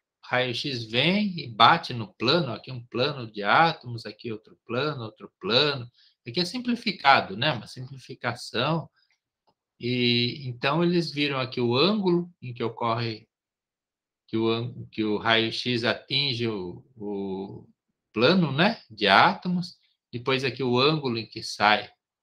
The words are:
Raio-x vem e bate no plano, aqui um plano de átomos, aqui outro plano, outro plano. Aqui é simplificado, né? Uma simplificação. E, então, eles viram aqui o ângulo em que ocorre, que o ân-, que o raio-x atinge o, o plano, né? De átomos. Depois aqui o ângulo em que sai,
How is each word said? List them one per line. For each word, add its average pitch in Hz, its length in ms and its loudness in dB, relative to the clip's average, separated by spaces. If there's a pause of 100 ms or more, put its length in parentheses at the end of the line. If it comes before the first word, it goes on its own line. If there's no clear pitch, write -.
(280)
Raio-x 123 560 -2
vem 170 540 0
e 139 100 -10
bate 123 460 6
no 113 200 -8
plano, 131 380 0
aqui 104 200 -12
um 120 120 -12
plano 127 460 -4
de 101 140 -10
átomos, 123 600 2
aqui 110 280 -10
outro 104 340 -14
plano, 127 380 -4
outro - 340 -16
plano. 120 500 0 (380)
Aqui 127 140 -6
é 175 40 0
simplificado, 180 920 0
né? 143 160 -2
Uma 101 160 -8
simplificação. 131 1200 -6 (880)
E, 120 720 0
então, 139 340 0
eles 170 300 0
viram 143 260 -2
aqui 123 220 -4
o 120 160 2
ângulo 175 520 2 (140)
em 123 100 -10
que 120 120 -6
ocorre, 113 640 -4 (1000)
que 113 100 -6
o 113 120 0
ân-, 117 420 -4
que 110 140 -4
o 107 120 0
raio-x 113 680 0
atinge 120 640 -2
o, 90 360 -8 (120)
o 101 720 -8 (440)
plano, 151 380 4
né? 175 400 2
De 104 160 -2
átomos. 175 720 4 (340)
Depois 131 300 -2
aqui 127 200 -4
o 123 180 2
ângulo 139 380 2
em 110 80 -8
que 110 160 -14
sai, 104 460 2 (340)